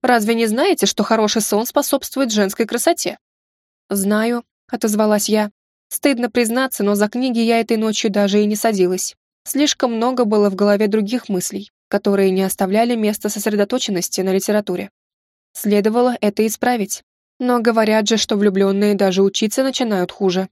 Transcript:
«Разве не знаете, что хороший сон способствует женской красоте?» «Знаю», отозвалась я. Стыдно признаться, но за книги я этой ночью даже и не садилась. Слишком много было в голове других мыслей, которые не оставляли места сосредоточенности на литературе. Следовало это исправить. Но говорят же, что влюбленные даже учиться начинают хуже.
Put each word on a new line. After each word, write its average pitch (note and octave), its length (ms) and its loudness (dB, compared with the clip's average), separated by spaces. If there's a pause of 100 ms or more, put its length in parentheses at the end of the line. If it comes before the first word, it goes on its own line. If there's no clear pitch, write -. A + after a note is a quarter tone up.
«Разве A#3 340 2
не A3+ 120 0
знаете, C4+ 400 2
что - 160 -2
хороший A3 400 2
сон G#3+ 240 0
способствует C4+ 640 -2
женской G#3 320 0
красоте?» - 540 -2 (720)
«Знаю», G#3+ 520 0 (280)
отозвалась G#3+ 580 0
я. G#3+ 220 0 (400)
Стыдно A#3+ 400 0
признаться, B3 520 -2
но G3+ 120 2
за G#3 160 0
книги B3 300 -2
я A3+ 200 2
этой A3+ 160 -2
ночью A3 340 -2
даже G3+ 300 2
и G#3+ 60 2
не G#3+ 100 0
садилась. F#3 600 0 (280)
Слишком C4 500 0
много A#3+ 300 0
было G#3 260 2
в F#3+ 40 -6
голове G3+ 320 2
других G#3+ 420 -2
мыслей, G3 420 -6 (180)
которые G3+ 420 2
не F#3+ 120 0
оставляли G3+ 520 0
места G#3+ 340 -2
сосредоточенности G#3 920 -2
на F#3+ 120 0
литературе. G3 580 -2 (640)
Следовало A3 680 0
это G#3+ 260 0
исправить. A3+ 560 -4 (380)
Но B3 200 2
говорят A3 460 2
же, A3 120 0
что - 180 -2
влюбленные G3 580 2
даже F#3+ 280 2
учиться G#3 420 0
начинают A3 480 -2
хуже. F#3+ 400 -2